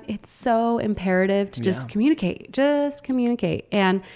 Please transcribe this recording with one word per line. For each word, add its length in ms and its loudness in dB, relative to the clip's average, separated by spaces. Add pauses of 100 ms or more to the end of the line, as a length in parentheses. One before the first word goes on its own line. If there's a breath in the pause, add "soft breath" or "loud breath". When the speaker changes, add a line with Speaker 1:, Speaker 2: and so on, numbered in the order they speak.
Speaker 1:
it's 240 -8
so 460 0
imperative 760 0
to 100 -8
just 260 0
Speaker 2:
Yeah. 40 -12
Speaker 1:
communicate. 600 0
Just 500 0
communicate. 720 -2
And 280 2 (140 loud breath)